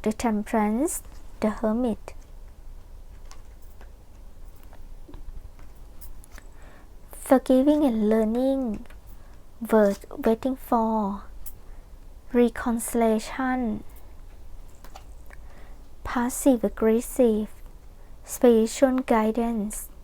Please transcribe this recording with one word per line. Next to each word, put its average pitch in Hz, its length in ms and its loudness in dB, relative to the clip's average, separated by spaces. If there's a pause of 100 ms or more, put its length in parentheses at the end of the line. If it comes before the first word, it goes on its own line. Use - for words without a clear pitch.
The 214 80 2 (140)
Temperance 220 680 2 (480)
The 220 160 2
Hermit 226 460 0 (4000)
Forgiving 269 640 6
and 220 100 2 (120)
Learning 247 520 4 (1000)
Worth 214 480 4
waiting 254 460 0
for. 220 680 0 (1080)
Reconciliation. 233 1500 2 (2250)
Passive 247 580 4
aggressive. 220 840 4 (720)
Spiritual 240 760 4
guidance. 226 880 0 (140)